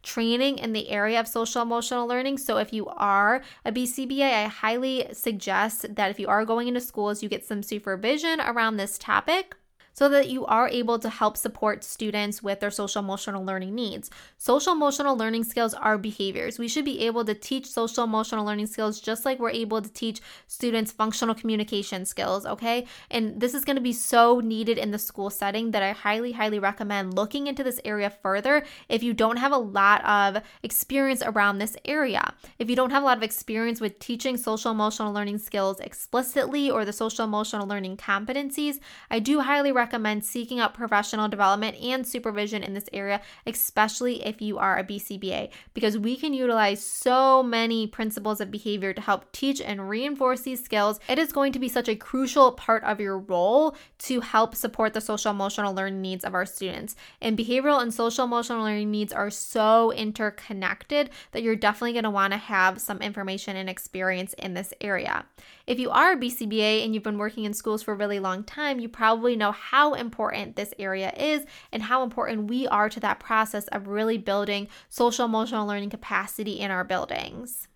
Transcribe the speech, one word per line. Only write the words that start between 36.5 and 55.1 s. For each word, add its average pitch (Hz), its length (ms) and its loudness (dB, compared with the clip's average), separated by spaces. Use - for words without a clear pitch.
or 220 140 2
the 202 80 -4
social 220 320 -2
emotional 214 420 -2
learning 196 300 -6
competencies, 277 840 -2
I 226 80 0
do 269 220 4
highly 277 320 4
recommend 226 500 0
seeking 240 380 -4
out 220 140 2
professional 214 540 0
development 208 540 2
and 247 240 -2
supervision 208 560 -4
in 196 120 -6
this 202 180 -10
area, 202 300 -2
especially 226 760 0
if 214 200 -6
you 214 160 -4
are 196 180 2
a 190 80 -2
B 202 140 -8
C 202 180 -10
B 190 160 -6
A, - 180 -4
because 214 240 2
we 226 180 0
can 285 200 -2
utilize 226 500 2
so 262 580 6
many 226 440 0
principles 214 560 -4
of 196 80 -6
behavior 202 420 -4
to 202 80 -6
help - 320 -2
teach 277 300 -2
and 196 260 -6
reinforce 254 540 0
these 254 200 -6
skills. 208 460 2
It 262 100 2
is 320 140 0
going 277 200 2
to 262 60 -4
be 247 120 -2
such 240 180 0
a 214 80 0
crucial 254 560 6
part 226 320 2
of 214 160 -2
your 196 180 -2
role 208 560 4
to 254 200 0
help 226 340 2
support 220 380 -2
the 220 80 -2
social 214 300 -2